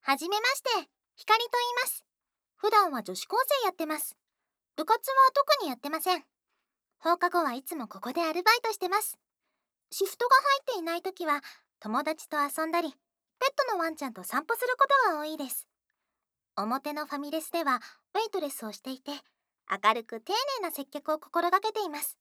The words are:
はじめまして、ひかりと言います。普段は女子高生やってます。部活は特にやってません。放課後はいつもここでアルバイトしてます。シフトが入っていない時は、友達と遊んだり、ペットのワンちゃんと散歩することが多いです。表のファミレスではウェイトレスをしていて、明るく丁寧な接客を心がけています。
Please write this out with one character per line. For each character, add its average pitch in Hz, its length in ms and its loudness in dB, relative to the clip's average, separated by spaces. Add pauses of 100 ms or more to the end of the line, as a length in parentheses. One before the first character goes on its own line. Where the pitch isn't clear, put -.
は 277 120 2
じ 320 100 -6
め 415 100 0
ま 453 100 0
し 554 120 0
て、 523 80 -4 (480)
ひ - 80 -20
か 427 80 4
り 453 120 4
と 466 100 -8
言 494 80 2
い 480 200 -2
ま 508 60 0
す。 - 160 -8 (520)
普 415 140 0
段 403 200 4
は 247 120 -4
女 185 120 -8
子 - 100 -8
高 415 140 0 (240)
生 - 20 0
や 359 80 2
っ - 20 -20
て 320 120 -6
ま 311 120 -4
す。 - 200 -10 (580)
部 311 80 -4
活 440 160 2
は 539 160 -2 (160)
特 571 300 4
に 311 80 -2
や 240 60 -6
っ - 20 -20
て 285 100 -8
ま 311 100 -4
せ 359 160 2
ん。 320 80 -4 (760)
放 339 180 2
課 349 140 2
後 349 120 2
は 262 120 -2
い 262 80 -10
つ - 120 -10
も 254 140 -8
こ - 140 -16
こ 247 100 -6
で 330 100 -2
ア 320 80 0
ル 339 120 -2
バ 427 100 6
イ 480 100 4
ト 453 120 0
し - 40 -10
て 359 120 -4
ま 403 100 2
す。 - 160 -8 (720)
シ - 140 -2
フ - 140 -6
ト 480 100 0
が 523 80 8
入 554 60 6 (180)
っ - 40 -20 (100)
て 392 40 -2
い 330 40 -4
な 330 140 -4
い 349 40 -4
時 381 240 -8
は、 285 160 0 (400)
友 240 240 -4
達 311 240 -6
と 302 80 -6
遊 294 300 -2
ん 320 40 -6
だ 339 120 2
り、 311 80 -4
ペ - 80 -20
ッ - 0 - (580)
ト 508 160 0
の 359 100 0
ワ 330 60 -2
ン 311 80 -6
ち - 60 -10
ゃ 262 80 -6
ん - 20 -14
と 185 120 -14
散 285 200 0
歩 453 120 0
す - 40 -8
る 494 180 0
こ 539 80 4 (220)
と 330 60 2
が 294 60 -2
多 302 40 -6
い 311 140 -8
で 269 100 -6
す。 - 180 -8 (880)
表 254 380 -4
の 294 140 -6
フ 294 80 -8
ァ 285 40 -6
ミ 294 120 -8
レ 311 100 -2
ス - 100 -12
で 330 140 -2
は 254 160 2 (320)
ウ - 60 -2
ェ 440 100 -2
イ - 20 -8
ト 381 100 -2
レ 285 100 -4
ス - 160 -10
を 208 60 -8
し - 100 -16
て 262 80 -8
い 262 80 -8
て、 - 120 -14 (600)
明 208 240 4
る 226 100 2
く 226 160 -10
丁 381 140 -4 (260)
寧 349 80 -4
な - 20 -4
接 277 140 -10
客 294 280 -6
を 311 60 0
心 339 320 -2
が 381 100 4
け 427 120 -4
て 427 100 -4
い 359 60 -4
ま 294 120 -8
す。 - 200 -10